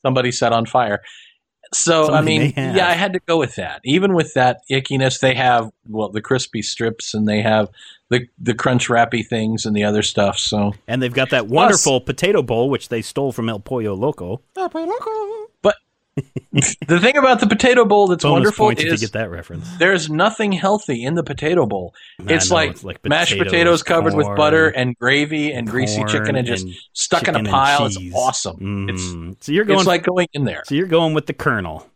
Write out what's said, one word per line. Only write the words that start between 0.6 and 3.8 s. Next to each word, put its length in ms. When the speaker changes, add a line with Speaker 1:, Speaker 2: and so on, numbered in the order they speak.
Speaker 1:
fire. 340
So, 320
Speaker 2:
Somebody 120
Speaker 1:
I 40
mean, 180
Speaker 2:
may 60
have. 140
Speaker 1:
yeah, 120
I 60
had 180
to 140
go 120
with 180
that. 280